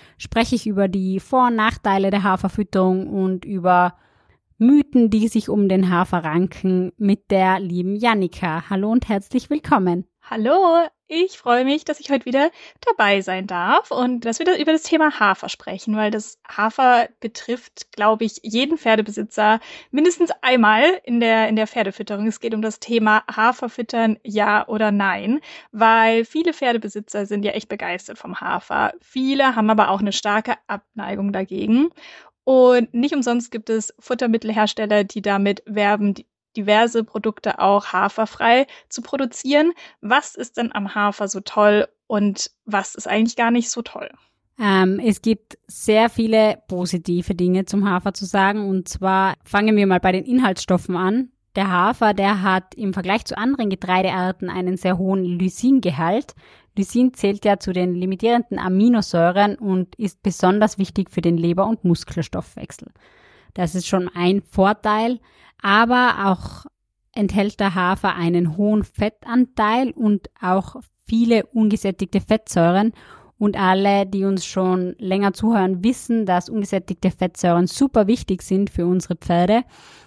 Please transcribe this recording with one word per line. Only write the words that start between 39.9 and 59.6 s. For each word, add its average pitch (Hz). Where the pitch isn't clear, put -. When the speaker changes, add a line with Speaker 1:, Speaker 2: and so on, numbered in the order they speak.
Speaker 2:
Was 247
ist -
denn 233
am 202
Hafer 208
so 190
toll 208
und 202
was 202
ist -
eigentlich 226
gar 233
nicht 240
so 240
toll? -
Speaker 1:
Ähm, 190
es 220
gibt -
sehr 220
viele 220
positive 180
Dinge 180
zum 196
Hafer 180
zu 202
sagen. 202
Und 190
zwar 190
fangen 208
wir 202
mal 180
bei 185
den 185
Inhaltsstoffen 190
an. 214
Der 190
Hafer, 208
der 196
hat 185
im 196
Vergleich -
zu -
anderen 233
Getreidearten 185
einen 180
sehr 180
hohen 190
Lysingehalt. 180
Lysin 247
zählt 202
ja 202
zu 190
den 180
limitierenden 190
Aminosäuren 196
und 185